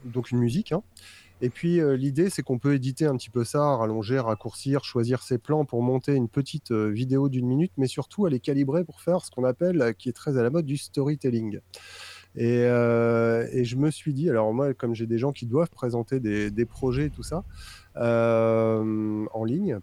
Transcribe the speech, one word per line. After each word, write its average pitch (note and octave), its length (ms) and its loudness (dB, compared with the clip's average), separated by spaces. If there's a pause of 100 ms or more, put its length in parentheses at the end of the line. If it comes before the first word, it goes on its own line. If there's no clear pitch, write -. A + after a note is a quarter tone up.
donc A#2+ 280 -6
une A#2+ 80 2
musique, B2 340 0
hein. F#3+ 100 -2 (580)
Et B2 80 0
puis, E3+ 320 0
euh, C#3+ 140 4
l'idée, C#3 340 0
c'est - 140 -4
qu'on B2 160 -2
peut C#3+ 160 2
éditer C3+ 300 0
un C#3 120 2
petit - 140 -12
peu B2 120 0
ça, D3 320 2
rallonger, A2+ 440 0
raccourcir, A#2+ 640 -2
choisir B2 400 -2
ses B2+ 160 0
plans D3+ 260 0
pour A#2 160 -2
monter C3 320 0
une B2 160 2
petite, - 420 -4
euh, G#2+ 180 2
vidéo C3 400 0
d'une B2+ 180 0
minute, C#3+ 300 2
mais C3+ 100 2
surtout, F#3 400 -4
elle D3+ 60 0
est B2 60 0
calibrée C#3+ 440 0
pour - 180 -12
faire F3 240 0
ce - 60 -20
qu'on B2 120 -2
appelle, E3 380 2
euh, A#2 100 2
qui - 180 -10
est A#2 40 -4
très C#3 240 -4
à A#2+ 60 4
la A#2+ 60 2
mode, D#3+ 160 0
du C#3 120 -4
storytelling. A#2+ 840 -2 (760)
Et, A#2+ 280 2
euh, A#2 880 4
et B2+ 140 0
je A#2 100 -4
me C#3+ 160 2
suis - 220 -6
dit, D3+ 160 0
alors A2 240 2
moi, C3+ 200 0
comme A#2 220 -4
j'ai A2+ 100 -4
des A2+ 120 0
gens C3+ 160 0
qui - 120 -10
doivent C#3+ 240 2
présenter A#2+ 520 -4
des, G#2 280 0
des G#2+ 160 0
projets C3 420 -2
et - 20 -6
tout A#2+ 140 -10
ça, E3+ 200 -6 (540)
euh, A2+ 1400 2
en A2+ 100 -4
ligne, C3+ 400 -2